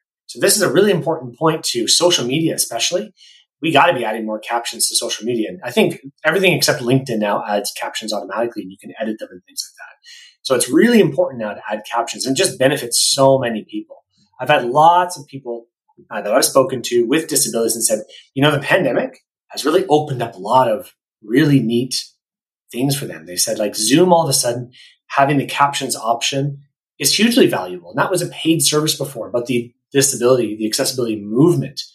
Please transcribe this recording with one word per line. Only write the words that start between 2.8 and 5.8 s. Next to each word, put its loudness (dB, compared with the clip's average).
We -2
gotta 4
be -4
adding -6
more -6
captions -4
to -4
social -4
media. -2
And -12
I -8
think 0